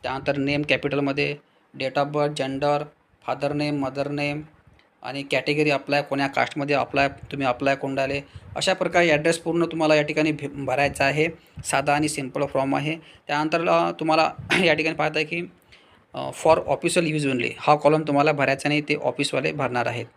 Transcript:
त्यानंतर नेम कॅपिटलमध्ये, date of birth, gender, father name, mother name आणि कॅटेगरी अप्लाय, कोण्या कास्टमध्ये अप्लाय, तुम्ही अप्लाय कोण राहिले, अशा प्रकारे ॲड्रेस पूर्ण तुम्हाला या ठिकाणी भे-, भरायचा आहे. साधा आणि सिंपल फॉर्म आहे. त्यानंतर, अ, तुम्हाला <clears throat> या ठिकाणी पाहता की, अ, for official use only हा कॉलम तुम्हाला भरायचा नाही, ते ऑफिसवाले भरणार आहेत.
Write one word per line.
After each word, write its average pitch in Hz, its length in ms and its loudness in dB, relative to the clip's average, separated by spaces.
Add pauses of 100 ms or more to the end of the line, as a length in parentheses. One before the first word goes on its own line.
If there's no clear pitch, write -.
त्यानंतर 139 340 -2
नेम 143 320 0
कॅपिटलमध्ये, 143 680 0 (420)
date 135 260 -2
of 143 60 0
birth, 147 320 0
gender, 143 420 -2 (460)
father 139 240 -2
name, 147 300 -2
mother 135 240 -4
name 143 320 -4 (640)
आणि 139 280 -8
कॅटेगरी 147 380 2
अप्लाय, 139 320 0
कोण्या 139 260 -2
कास्टमध्ये 143 480 0
अप्लाय, 139 320 2
तुम्ही 139 400 -6
अप्लाय 135 280 2
कोण 135 220 -6
राहिले, 139 240 -2 (340)
अशा 170 180 0
प्रकारे 175 360 2
ॲड्रेस 156 280 2
पूर्ण 170 280 0
तुम्हाला 160 300 2
या 151 60 6
ठिकाणी 151 300 0
भे-, 143 160 -6
भरायचा 139 580 0
आहे. 147 220 2 (360)
साधा 143 320 2
आणि 151 140 0
सिंपल 143 360 -4
फॉर्म 139 300 -2
आहे. 151 220 -2 (300)
त्यानंतर, 156 400 0
अ, 170 240 4
तुम्हाला 160 400 2 (180)
<clears throat> 180 160 2
या 160 80 6
ठिकाणी 160 220 0
पाहता 156 280 -2
की, 170 280 -6 (600)
अ, 135 160 -8 (160)
for 165 120 8
official 165 580 0
use 147 180 0
only 120 240 -2
हा - 180 4
कॉलम 151 260 4
तुम्हाला 147 300 4
भरायचा 139 380 0
नाही, 147 120 2
ते 147 140 -2
ऑफिसवाले 139 560 -2
भरणार 123 340 -2
आहेत. 117 200 -4 (120)